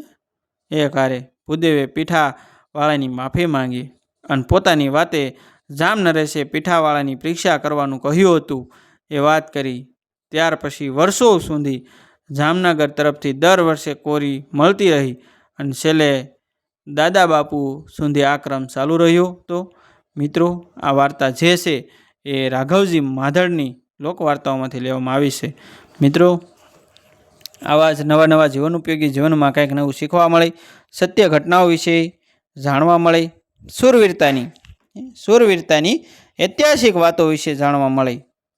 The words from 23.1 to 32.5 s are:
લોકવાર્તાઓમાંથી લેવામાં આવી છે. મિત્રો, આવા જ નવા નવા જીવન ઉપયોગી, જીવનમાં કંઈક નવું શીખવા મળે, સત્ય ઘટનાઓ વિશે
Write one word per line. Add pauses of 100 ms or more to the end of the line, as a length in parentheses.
લોકવાર્તાઓમાંથી
લેવામાં
આવી
છે. (460)
મિત્રો, (1200)
આવા
જ
નવા
નવા
જીવન
ઉપયોગી,
જીવનમાં
કંઈક
નવું
શીખવા
મળે, (400)
સત્ય
ઘટનાઓ
વિશે (420)